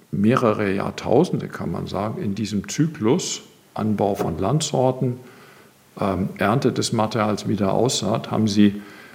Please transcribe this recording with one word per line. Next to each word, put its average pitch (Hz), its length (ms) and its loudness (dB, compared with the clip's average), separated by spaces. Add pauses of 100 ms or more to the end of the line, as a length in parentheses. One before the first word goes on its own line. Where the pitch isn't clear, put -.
(180)
mehrere 107 560 2
Jahrtausende, 98 720 0
kann - 240 -6
man 92 160 -6
sagen, 104 340 -4
in 101 140 -4
diesem 101 320 -4
Zyklus 156 720 0 (320)
Anbau 104 420 0
von - 220 -4
Landsorten, 127 800 0 (800)
ähm, 95 380 0
Ernte 113 340 2
des - 220 -2
Materials 107 540 0
wieder 101 260 0
Aussaat, 104 580 0
haben 110 160 2
sie 101 340 4 (340)